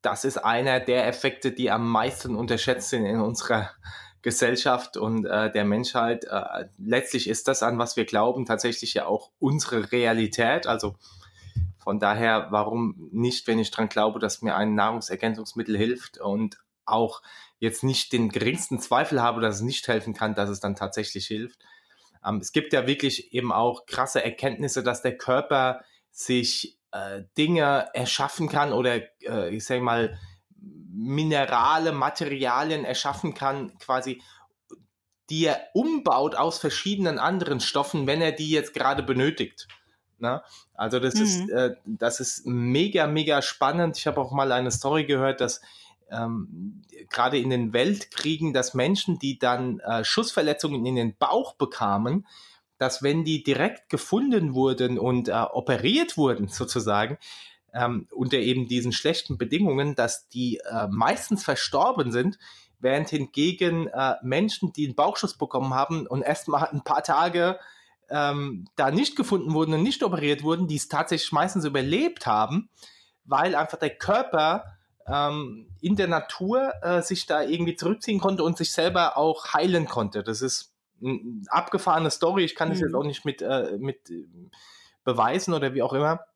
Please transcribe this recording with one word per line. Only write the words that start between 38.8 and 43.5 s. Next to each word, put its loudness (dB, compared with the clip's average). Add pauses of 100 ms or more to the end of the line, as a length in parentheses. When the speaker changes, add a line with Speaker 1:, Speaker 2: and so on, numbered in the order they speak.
Speaker 1:
benötigt. 0 (500)
Ne? -2 (320)
Also 0
das 0
ist, 2
Speaker 2:
Mhm. -8
Speaker 1:
äh, 2 (100)
das -2
ist -6
mega, 2
mega 2
spannend. 0